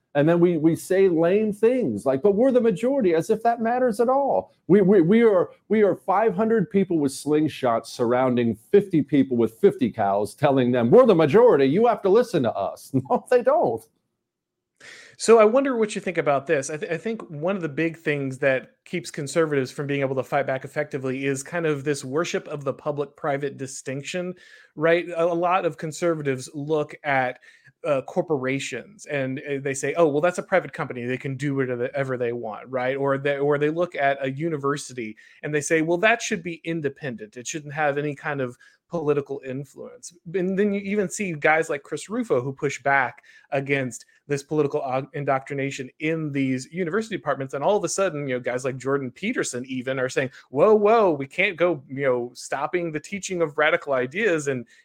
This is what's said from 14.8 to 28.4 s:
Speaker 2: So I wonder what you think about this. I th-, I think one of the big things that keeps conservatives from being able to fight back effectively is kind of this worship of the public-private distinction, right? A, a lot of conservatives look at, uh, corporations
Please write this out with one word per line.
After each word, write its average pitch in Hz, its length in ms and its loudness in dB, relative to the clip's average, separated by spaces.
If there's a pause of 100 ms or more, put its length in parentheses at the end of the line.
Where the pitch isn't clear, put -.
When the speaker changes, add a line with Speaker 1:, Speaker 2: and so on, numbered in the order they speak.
Speaker 2:
So 226 220 6
I 214 60 8
wonder 262 320 2
what 220 180 0
you 190 80 -6
think 170 160 -4
about 139 280 0
this. 143 220 0
I 156 80 -6
th-, 170 160 -8
I 160 60 -2
think 220 320 -8
one 165 260 -4
of 175 60 -8
the 160 60 -4
big 160 280 -4
things 139 420 -4
that 131 340 0 (120)
keeps 170 260 -8
conservatives 147 600 -2
from 147 160 -8
being 139 140 -2
able 135 160 -2
to 123 80 -2
fight 139 220 -2
back 131 180 -4
effectively 135 600 -6
is 139 180 -2
kind 170 220 -6
of 143 200 -2
this 143 200 -4
worship 165 440 -4
of 147 160 -10
the 135 100 -2
public-private 143 840 -6
distinction, 139 800 -8 (400)
right? 165 340 2
A, 165 160 -2
a 170 240 0
lot 185 160 2
of 156 140 -4
conservatives 147 760 -2
look 151 420 -4 (100)
at, 131 340 -2 (460)
uh, 147 180 0
corporations 135 1040 -4